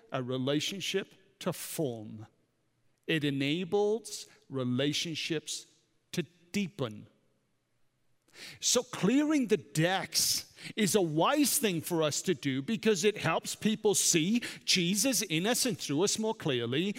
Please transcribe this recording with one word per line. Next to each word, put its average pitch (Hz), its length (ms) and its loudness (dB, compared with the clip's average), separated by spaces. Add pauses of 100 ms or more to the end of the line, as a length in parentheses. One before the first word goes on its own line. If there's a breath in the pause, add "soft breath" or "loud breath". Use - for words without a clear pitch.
(120)
a 131 100 -2
relationship 143 920 -2 (260)
to 175 140 -2
form. 113 720 -6 (840)
It 160 160 -2
enables 180 1000 -2 (240 soft breath)
relationships 143 1160 -2 (440)
to - 140 -2 (260)
deepen. 120 560 -4 (1500 loud breath)
So - 240 2
clearing 277 640 2
the 208 100 4
decks - 880 0 (300 loud breath)
is 208 200 2
a 214 60 4
wise 196 560 2
thing 190 220 0
for 160 240 0
us 147 200 0
to 185 100 2
do 135 280 -2
because 202 440 0
it 208 120 2
helps - 380 -2
people 208 400 2
see 185 460 4 (240 loud breath)
Jesus 190 560 2
in 170 260 0
us 240 180 2
and 220 120 0
through 147 260 0
us 202 160 2
more 220 160 -2
clearly, 139 640 -2